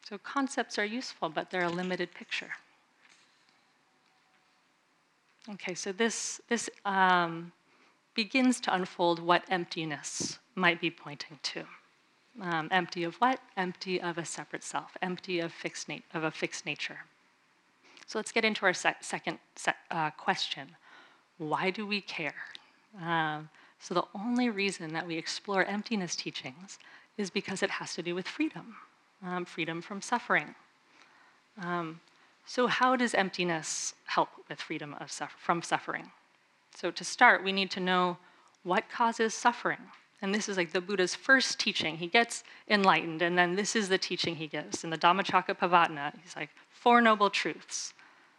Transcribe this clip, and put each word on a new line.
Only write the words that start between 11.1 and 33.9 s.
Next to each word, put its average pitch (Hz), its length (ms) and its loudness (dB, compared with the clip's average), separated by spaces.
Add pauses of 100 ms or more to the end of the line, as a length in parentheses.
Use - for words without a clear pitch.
to. - 220 -6 (800)
Um, 165 300 -2
empty 175 320 0
of 170 120 -6
what? 254 240 2 (180)
Empty 185 420 -2
of 170 200 -6
a 165 60 -6
separate - 380 -10
self, - 380 -8
empty 180 380 -4
of 165 120 -4
fixed - 380 -10
na-, 151 140 -10 (100)
of 165 100 -4
a 160 60 0
fixed - 360 -8
nature. 147 340 -8 (1080)
So - 140 -4
let's 208 120 -8
get 220 140 2
into 214 200 2
our 185 80 6
se-, - 280 0
second - 380 -6 (160)
se-, - 180 -2 (160)
uh, 156 220 -2
question. - 640 -4 (640)
Why 156 320 0
do 208 160 -6
we 202 140 -4
care? 147 340 -6 (640)
Um, 156 480 -2 (300)
so - 160 -4
the 180 180 2
only 240 360 0
reason 196 440 -2
that 165 140 -4
we 165 100 -4
explore 185 480 0
emptiness 202 500 -2
teachings 147 640 -10 (400)
is 196 140 -4
because 190 320 -4
it 196 80 0
has - 240 -6
to 180 80 -8
do 175 100 -4
with 185 140 -6
freedom, 233 480 -6 (500)
um, 180 180 -4
freedom 165 380 -6
from 196 200 -10
suffering. 185 520 0 (1080)
Um, 175 400 -4 (460)
so 247 220 2
how 254 280 4
does 247 200 2
emptiness 175 800 -2 (100)